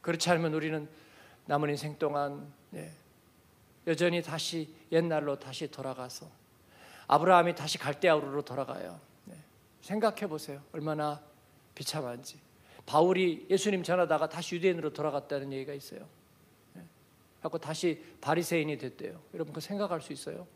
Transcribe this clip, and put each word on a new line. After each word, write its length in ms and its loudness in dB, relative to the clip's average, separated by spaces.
그렇지 300 0
않으면 240 4
우리는 340 -2
남은 240 2
인생 280 -4
동안, 540 -2
예, 180 -12
여전히 340 2
다시 480 -6
옛날로 480 2
다시 300 -8
돌아가서 580 -10
아브라함이 480 8
다시 240 -4
갈대아우르로 640 2
돌아가요. 560 -8
네. 100 -18
생각해 460 0
보세요. 340 -8
얼마나 480 -4
비참한지. 680 -8
바울이 640 4
예수님 320 2
전하다가 480 2
다시 260 -8
유대인으로 380 2
돌아갔다는 600 -2
얘기가 200 -6
있어요. 280 -12
네. 100 -16
그래서 180 -6
다시 460 -2
바리새인이 560 0
됐대요. 420 -10
여러분, 200 -6
그거 80 -6
생각할 400 -4
수 120 -12
있어요? 320 -10